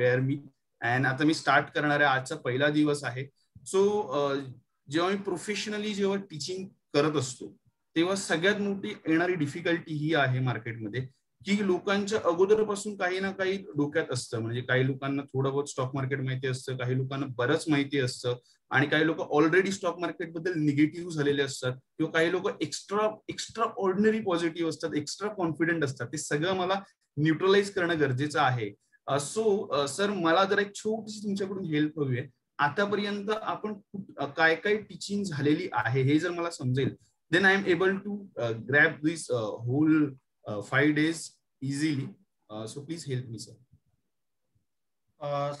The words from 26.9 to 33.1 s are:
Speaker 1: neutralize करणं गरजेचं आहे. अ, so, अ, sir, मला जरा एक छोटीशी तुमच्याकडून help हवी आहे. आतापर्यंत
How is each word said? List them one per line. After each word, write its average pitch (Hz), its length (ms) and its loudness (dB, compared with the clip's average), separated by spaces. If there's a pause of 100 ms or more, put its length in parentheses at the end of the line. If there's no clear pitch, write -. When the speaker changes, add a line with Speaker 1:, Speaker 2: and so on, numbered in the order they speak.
Speaker 1:
neutralize 185 520 4
करणं 170 300 0
गरजेचं 147 400 0
आहे. 123 340 2 (320)
अ, 139 100 0
so, 214 540 0
अ, 139 180 0
sir, 202 220 0
मला 175 340 4
जरा 196 160 2
एक 202 140 -2
छोटीशी 220 500 -6
तुमच्याकडून 196 400 -4
help 151 360 0
हवी 131 180 0
आहे. - 100 -6 (300)
आतापर्यंत 202 720 0 (120)